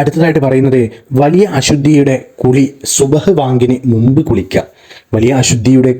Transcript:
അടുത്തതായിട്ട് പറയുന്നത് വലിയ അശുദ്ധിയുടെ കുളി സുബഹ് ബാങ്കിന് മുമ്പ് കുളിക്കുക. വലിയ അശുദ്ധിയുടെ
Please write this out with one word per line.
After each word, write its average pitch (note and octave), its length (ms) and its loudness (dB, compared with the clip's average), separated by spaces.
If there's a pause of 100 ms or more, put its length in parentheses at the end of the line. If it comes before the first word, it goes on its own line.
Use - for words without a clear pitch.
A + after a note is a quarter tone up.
അടുത്തതായിട്ട് D#3 440 0
പറയുന്നത് C3 360 2 (400)
വലിയ F3 260 2 (140)
അശുദ്ധിയുടെ C#3+ 540 0 (280)
കുളി C3 220 2 (300)
സുബഹ് C#3+ 460 0
ബാങ്കിന് B2+ 360 0 (160)
മുമ്പ് C3 360 2
കുളിക്കുക. G2 340 -4 (520)
വലിയ A2+ 160 0 (100)
അശുദ്ധിയുടെ B2+ 580 0